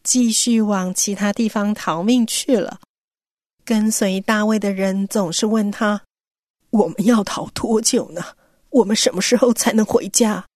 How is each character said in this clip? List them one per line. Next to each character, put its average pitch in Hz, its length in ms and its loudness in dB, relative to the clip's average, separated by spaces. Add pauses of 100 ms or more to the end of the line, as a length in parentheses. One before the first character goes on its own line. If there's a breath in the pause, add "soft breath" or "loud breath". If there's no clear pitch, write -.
继 240 300 2
续 226 280 2
往 196 320 0
其 202 220 -2
他 202 180 -2
地 220 160 -2
方 208 240 -2
逃 165 300 -4
命 233 240 2
去 - 320 0
了。 - 220 -4 (840)
跟 220 280 0
随 190 280 -2
大 208 240 0
卫 220 140 2
的 202 160 -2
人 196 340 -2
总 190 240 -2
是 190 140 -2
问 214 240 0
他 208 320 -2 (720)
，“我 208 160 4
们 165 180 -4
要 220 180 4
逃 - 300 -6
多 220 260 0
久 226 340 0
呢？ 165 120 -10 (460)
我 247 120 4
们 202 120 2
什 - 180 0
么 180 80 -2
时 247 160 2
候 240 160 4
才 - 200 0
能 220 120 2
回 - 240 0
家？” 214 460 0